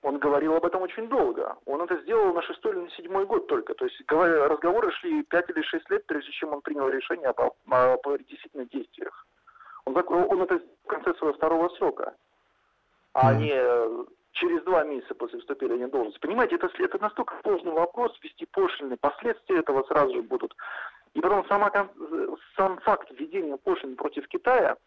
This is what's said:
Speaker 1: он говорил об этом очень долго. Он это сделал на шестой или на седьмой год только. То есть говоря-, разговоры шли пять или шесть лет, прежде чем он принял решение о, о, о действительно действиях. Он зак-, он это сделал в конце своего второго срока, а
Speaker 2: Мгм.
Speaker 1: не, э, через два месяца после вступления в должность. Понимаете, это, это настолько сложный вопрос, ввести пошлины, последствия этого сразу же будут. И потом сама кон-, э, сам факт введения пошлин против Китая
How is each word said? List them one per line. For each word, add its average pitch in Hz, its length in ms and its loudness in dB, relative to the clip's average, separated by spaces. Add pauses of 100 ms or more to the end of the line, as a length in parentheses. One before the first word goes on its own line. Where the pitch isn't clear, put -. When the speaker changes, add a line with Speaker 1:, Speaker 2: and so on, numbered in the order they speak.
Speaker 1:
он 143 160 -2
говорил 151 360 2
об 165 100 2
этом 180 180 0
очень 220 260 -6
долго. 226 480 0 (100)
Он 143 160 -4
это 175 200 -2
сделал 202 300 2
на 170 100 0
шестой 208 300 -4
или 185 100 -2
на 165 80 -12
седьмой 190 360 -4
год 202 220 0
только. 131 260 -2
То - 100 -4
есть - 220 -6
говоря-, 160 420 4
разговоры 175 440 2
шли 156 320 -2
пять 175 260 0
или 160 120 -2
шесть - 280 -6
лет, 202 160 -2
прежде 147 260 -6
чем 156 200 -6
он 143 100 -6
принял 143 260 -2
решение 135 420 -2
о, 123 200 2 (200)
о, 127 260 6
о 139 220 -2
действительно - 480 -14
действиях. - 600 -12 (580)
Он 135 100 -6
зак-, 180 160 0
он 180 320 4
это 175 160 2
сделал - 260 -12
в - 40 -20
конце - 260 -2
своего 151 220 -2
второго 165 340 2
срока, - 440 -4 (1000)
а 131 200 6
Speaker 2:
Мгм. 113 100 2
Speaker 1:
не, 147 120 0
э, 120 500 2 (280)
через 170 320 0
два 175 200 2
месяца 135 300 -8
после 120 260 -10
вступления 123 460 -4
в 131 40 -8
должность. 117 300 -2
Понимаете, 185 360 0
это, 185 220 -2
это 185 220 -2
настолько - 420 -4
сложный 175 300 -2
вопрос, 196 500 0
ввести - 240 -16
пошлины, 147 500 -2
последствия - 640 -2
этого 135 260 0
сразу 143 300 2
же 120 80 -2
будут. - 320 -6 (600)
И 285 60 -2
потом 392 280 2
сама 202 220 4
кон-, 202 280 0
э, 165 300 -4 (280)
сам 190 240 2
факт - 300 0
введения 302 460 -6
пошлин 139 400 -2
против - 320 -6
Китая 180 480 2 (100)